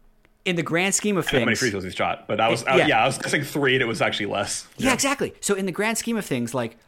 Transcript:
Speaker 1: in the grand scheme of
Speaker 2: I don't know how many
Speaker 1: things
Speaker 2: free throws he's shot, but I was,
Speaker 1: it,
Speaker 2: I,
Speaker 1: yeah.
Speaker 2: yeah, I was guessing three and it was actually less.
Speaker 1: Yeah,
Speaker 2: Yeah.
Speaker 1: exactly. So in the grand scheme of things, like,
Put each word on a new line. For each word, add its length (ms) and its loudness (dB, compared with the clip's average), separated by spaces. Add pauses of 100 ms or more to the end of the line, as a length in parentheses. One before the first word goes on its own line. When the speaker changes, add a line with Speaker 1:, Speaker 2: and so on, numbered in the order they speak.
(440)
Speaker 1:
in 120 0
the 60 0
grand 320 0
scheme 220 0
of 120 0
Speaker 2:
I 20 -2
don't 20 0
know 80 4
how 60 2
many 80 2
Speaker 1:
things 60 -2
Speaker 2:
free 100 2
throws 140 -6
he's 100 -8
shot, 340 -2
but 100 0
I 120 4
was, 120 0
Speaker 1:
it, 60 -4
Speaker 2:
I, 80 4
Speaker 1:
yeah. 120 6
Speaker 2:
yeah, 140 4
I 40 4
was 100 0
guessing 280 -2
three 300 0
and 80 2
it 40 0
was 160 -2
actually 240 0
less. 400 -4 (100)
Speaker 1:
Yeah, 120 0
Speaker 2:
Yeah. 40 4
Speaker 1:
exactly. 480 0
So 140 0
in 100 -2
the 80 -2
grand 240 -2
scheme 220 -2
of 80 -6
things, 260 -2
like, 240 -4 (120)